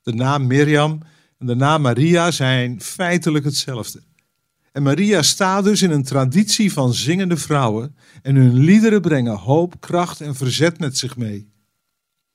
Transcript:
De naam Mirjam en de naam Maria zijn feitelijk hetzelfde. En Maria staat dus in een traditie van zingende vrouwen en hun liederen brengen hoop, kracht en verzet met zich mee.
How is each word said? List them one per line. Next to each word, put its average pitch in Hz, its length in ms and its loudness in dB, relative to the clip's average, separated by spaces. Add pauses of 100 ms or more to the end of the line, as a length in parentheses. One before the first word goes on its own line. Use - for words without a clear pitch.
De 117 120 -8
naam 131 340 -2
Mirjam 147 540 2 (360)
en 127 80 -12
de 120 100 -2
naam 147 260 2
Maria 165 500 2
zijn 123 500 -2
feitelijk 170 640 -2
hetzelfde. 131 580 -8 (680)
En 143 120 -4
Maria 170 380 2
staat 190 420 0
dus 202 180 2
in 185 100 2
een 143 120 0
traditie 135 720 0
van 127 200 0
zingende 175 440 -2
vrouwen 131 580 -2 (260)
en 135 140 -2
hun 127 180 6
liederen 208 480 4
brengen 131 340 0
hoop, 147 440 0
kracht 175 420 -4
en 147 140 -10
verzet 135 440 -2
met 135 180 -6
zich 123 200 -8
mee. 104 340 -10 (840)